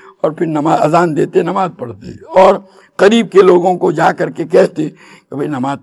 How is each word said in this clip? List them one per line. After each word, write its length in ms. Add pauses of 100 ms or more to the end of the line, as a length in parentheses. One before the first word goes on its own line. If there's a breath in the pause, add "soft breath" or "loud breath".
(200 loud breath)
اور 100
پھر 160
نماز، 360
اذان 340
دیتے، 260
نماز 360
پڑھتے 280 (340)
اور 140 (420 soft breath)
قریب 360
کے 100
لوگوں 360
کو 140
جا 200
کر 180
کے 140
کہتے 460 (400 loud breath)
کہ 40
بھئی 140
نماز 340